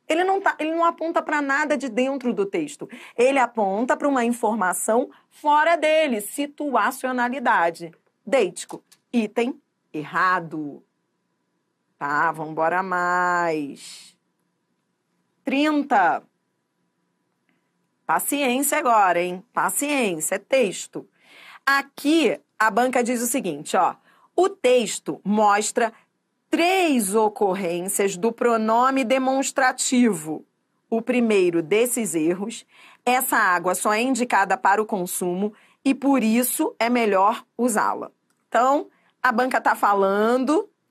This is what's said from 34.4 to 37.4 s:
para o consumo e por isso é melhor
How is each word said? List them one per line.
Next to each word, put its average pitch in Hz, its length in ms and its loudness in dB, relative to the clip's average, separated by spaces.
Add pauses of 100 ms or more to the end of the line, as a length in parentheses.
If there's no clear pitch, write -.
para 196 240 2
o 214 60 -2
consumo 185 640 -4 (320)
e 269 100 2
por 269 280 2
isso 247 560 0
é 226 100 0
melhor 220 560 2 (140)